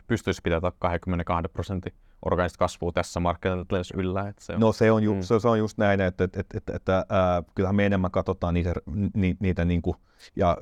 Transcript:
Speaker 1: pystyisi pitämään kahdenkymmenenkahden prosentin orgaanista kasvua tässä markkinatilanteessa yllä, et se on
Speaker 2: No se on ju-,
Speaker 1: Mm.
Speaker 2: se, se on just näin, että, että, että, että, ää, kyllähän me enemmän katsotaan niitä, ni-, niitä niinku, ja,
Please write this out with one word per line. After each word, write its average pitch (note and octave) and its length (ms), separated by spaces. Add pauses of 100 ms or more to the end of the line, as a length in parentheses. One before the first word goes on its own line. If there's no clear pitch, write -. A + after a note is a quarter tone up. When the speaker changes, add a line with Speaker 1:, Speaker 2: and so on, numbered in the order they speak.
Speaker 1:
pystyisi G2+ 360
pitämään F2 360
kahdenkymmenenkahden F2 760
prosentin F2+ 400 (280)
orgaanista F2 360
kasvua F2 340
tässä - 280
markkinatilanteessa F2+ 800
yllä, F#2+ 320
et G2+ 100
se - 140
on F2+ 60
Speaker 2:
No A2 120
se A2 200
on A2 120
ju-, G#2 120
Speaker 1:
Mm. G2 60
Speaker 2:
se, G#2+ 180
se A#2+ 80
on A2+ 120
just G#2+ 180
näin, G2+ 240
että, F#2 220
että, F#2 200 (100)
että, - 220
että, F#2 340
ää, F2+ 340 (120)
kyllähän G2 200
me G2+ 100
enemmän F#2+ 260
katsotaan F2+ 420
niitä, E2+ 200 (400)
ni-, F#2 260
niitä F2 260
niinku, F2 300 (400)
ja, F2 260